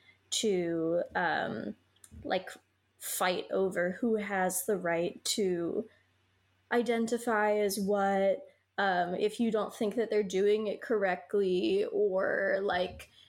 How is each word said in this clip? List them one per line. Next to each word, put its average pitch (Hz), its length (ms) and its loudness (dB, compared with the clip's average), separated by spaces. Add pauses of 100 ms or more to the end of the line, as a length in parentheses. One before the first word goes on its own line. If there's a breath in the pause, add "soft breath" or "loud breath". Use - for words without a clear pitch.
(300 soft breath)
to, 170 720 0 (120)
um, 180 600 -2 (500)
like, - 260 -4 (480)
fight - 520 -2
over 185 500 0
who 226 160 2
has 196 500 -2
the 208 100 0
right 170 480 -2
to 180 600 -2 (880 loud breath)
identify 226 880 2
as 208 200 0
what, 196 680 2 (320 loud breath)
um, 180 360 2
if 208 260 -2
you 226 100 2
don't 208 240 -2
think 214 220 -2
that 220 140 0
they're 208 120 2
doing 202 460 2
it - 120 -4
correctly, 196 1120 0
or, 196 680 2
like, 185 480 -2 (180 loud breath)